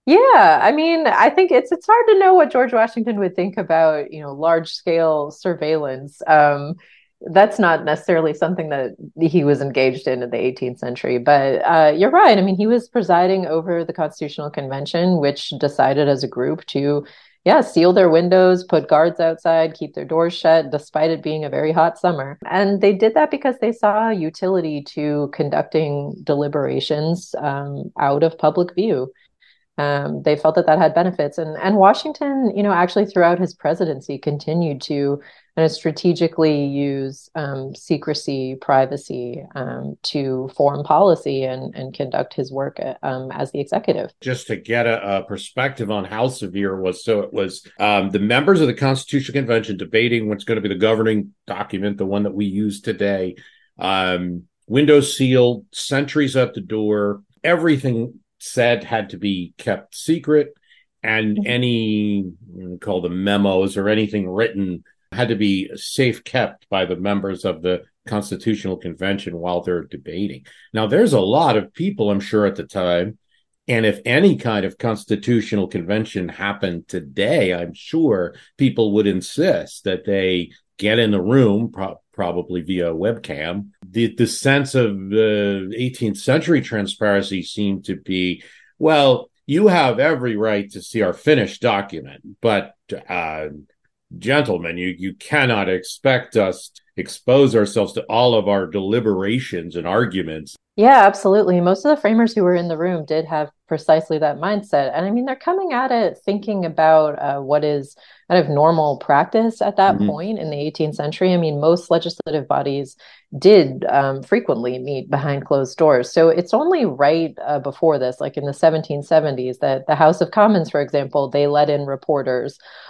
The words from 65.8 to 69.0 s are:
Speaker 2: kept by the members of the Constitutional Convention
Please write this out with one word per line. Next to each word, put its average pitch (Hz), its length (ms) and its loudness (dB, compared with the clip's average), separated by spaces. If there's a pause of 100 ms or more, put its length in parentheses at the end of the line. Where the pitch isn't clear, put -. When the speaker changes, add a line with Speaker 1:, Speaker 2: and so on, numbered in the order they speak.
Speaker 2:
kept - 460 -4
by 95 160 -2
the 90 100 -4
members 98 500 -4
of 82 180 -6
the 90 200 -2 (240)
Constitutional 104 720 -6
Convention 90 640 -6